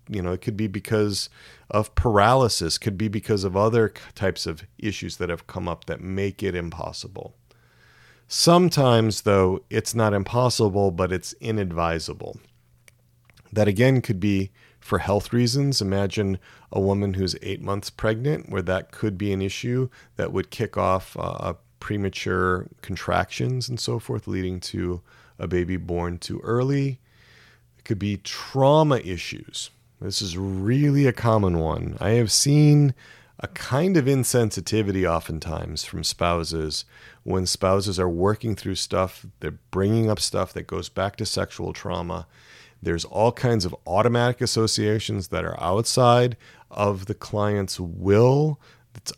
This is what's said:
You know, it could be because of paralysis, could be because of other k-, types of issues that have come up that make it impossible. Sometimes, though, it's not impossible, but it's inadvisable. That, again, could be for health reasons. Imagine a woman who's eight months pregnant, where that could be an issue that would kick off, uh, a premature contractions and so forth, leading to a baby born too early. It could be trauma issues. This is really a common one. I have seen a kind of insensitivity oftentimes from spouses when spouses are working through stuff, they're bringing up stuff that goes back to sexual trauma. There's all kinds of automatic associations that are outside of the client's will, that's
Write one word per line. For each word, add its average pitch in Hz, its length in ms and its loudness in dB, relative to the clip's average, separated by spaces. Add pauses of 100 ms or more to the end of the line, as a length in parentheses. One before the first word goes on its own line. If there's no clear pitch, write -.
You 98 140 -4
know, 87 100 -2
it 92 80 -6
could 107 160 -6
be 110 100 0
because 104 640 -2 (400)
of 107 240 0
paralysis, 110 880 4
could 101 180 -4
be 110 100 0
because 101 360 -2
of 92 120 -2
other 110 340 4
k-, - 120 -14 (140)
types 95 320 -2
of 82 160 -8 (160)
issues 95 380 -6
that 87 120 -4
have 85 160 -6
come 90 220 -8
up 85 180 -6
that 85 160 -8
make 95 400 -4
it 95 140 -2
impossible. 85 800 -10 (960)
Sometimes, 131 920 4
though, 95 500 4
it's 110 240 -4
not 110 180 2
impossible, 101 800 2
but 87 200 0
it's 90 220 -6
inadvisable. 85 1040 -4 (1120)
That, 104 160 4
again, 123 340 4
could 101 180 -4
be 98 320 0 (280)
for - 200 -2
health 101 340 0
reasons. 123 480 2
Imagine 98 560 -2 (340)
a - 80 -2
woman 98 360 2
who's 95 260 -2
eight 98 180 -8
months 101 300 -6
pregnant, 120 580 -2
where 98 140 -4
that 90 300 -2
could 107 260 -4
be 101 160 -2
an 95 80 0
issue 123 480 -2 (260)
that - 160 -4
would 95 200 -4
kick - 260 -4
off, 92 400 0
uh, 87 220 -6
a 90 160 -4 (240)
premature 92 880 -2 (160)
contractions 107 840 -2
and 123 120 -8
so 120 180 -4
forth, 117 300 -8
leading 92 320 -4
to 90 420 -4 (380)
a 95 80 -6
baby 90 300 0
born 87 420 -4
too - 240 -8
early. 135 560 0 (800)
It - 40 -20
could 104 160 -2
be 101 180 -2
trauma 143 800 2
issues. - 760 -8 (280)
This 95 220 -6
is 90 160 -6
really 123 720 2
a 123 60 4
common 104 440 2
one. 80 420 -2
I 101 120 0
have 113 200 2
seen 147 600 6 (460)
a - 80 -8
kind 170 480 0
of 139 100 4
insensitivity 107 1040 2
oftentimes 80 760 -4
from 82 180 -8
spouses 80 800 -2 (400)
when 92 220 -2
spouses 95 540 0
are 90 100 2
working 98 460 0
through 95 200 -6
stuff, - 500 -4 (140)
they're 78 200 -8 (120)
bringing 107 380 2
up 104 100 0
stuff 95 340 -4
that 82 140 -10
goes 87 220 -8
back 98 260 -4
to 110 100 -6
sexual 92 460 -6
trauma. 87 560 -8 (540)
There's 85 240 -2
all 113 260 2
kinds 117 340 0
of 87 100 -6 (120)
automatic 120 540 2
associations 107 880 0
that 85 160 -4
are 82 160 -6
outside 120 760 4 (320)
of 101 360 -2
the 104 80 -6
client's 104 640 -2
will, 107 800 4 (340)
that's - 240 -12